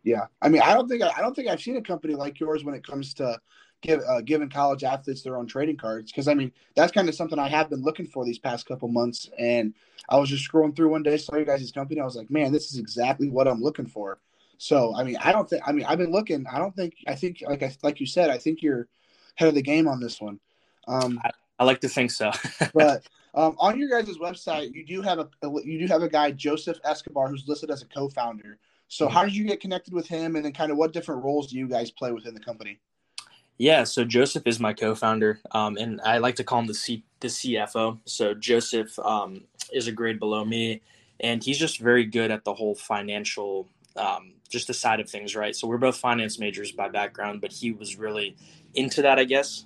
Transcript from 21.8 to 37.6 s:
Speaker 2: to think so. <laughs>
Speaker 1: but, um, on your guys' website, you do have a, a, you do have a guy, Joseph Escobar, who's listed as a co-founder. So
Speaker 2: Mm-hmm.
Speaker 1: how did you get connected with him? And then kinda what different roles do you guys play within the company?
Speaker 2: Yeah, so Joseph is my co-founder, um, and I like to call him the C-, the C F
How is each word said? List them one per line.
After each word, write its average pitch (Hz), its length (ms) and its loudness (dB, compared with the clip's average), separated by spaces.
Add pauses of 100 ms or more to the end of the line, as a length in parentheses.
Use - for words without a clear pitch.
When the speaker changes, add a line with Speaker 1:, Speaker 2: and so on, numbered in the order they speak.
Speaker 2:
to 135 80 -2
think 123 240 0
so. 107 180 0
<laughs> - 420 -4
Speaker 1:
but, 151 340 6 (280)
um, 160 240 2
on 208 200 2
your 285 120 -2
guys' 214 260 0
website, 156 560 -6
you 147 140 -16
do 185 160 -8
have 180 160 0
a, 147 100 -6 (140)
a, 147 80 -6 (120)
you 156 180 -6
do 180 80 -2
have 170 140 4
a 170 60 0
guy, 147 220 2
Joseph 147 540 -4
Escobar, 143 440 -2
who's 139 180 -10
listed 151 240 -6
as 139 120 -6
a - 40 -20
co-founder. 117 720 -8 (300)
So - 180 0
Speaker 2:
Mm-hmm. 131 80 0
Speaker 1:
how 180 100 6
did 202 120 -2
you 208 80 0
get 202 160 -2
connected 180 320 -8
with 170 160 -4
him? 165 280 -4
And 151 80 -2
then 147 80 -6
kinda 151 220 -2
what 156 180 2
different 156 300 -6
roles 143 280 -2
do 127 80 -8
you 131 100 -6
guys 117 220 -2
play 123 220 -6
within 113 200 -8
the 110 80 -18
company? 107 380 -14 (800)
Speaker 2:
Yeah, 139 260 6
so 117 200 0
Joseph 120 420 2
is 113 140 0
my 107 140 0
co-founder, 110 640 0 (100)
um, 107 280 -2
and 110 240 -6
I 117 160 4
like 120 180 2
to 127 80 -4
call 120 160 0
him 117 60 -2
the 107 80 -6
C-, 113 300 -6 (160)
the 123 100 -6
C 120 260 -2
F 104 180 -4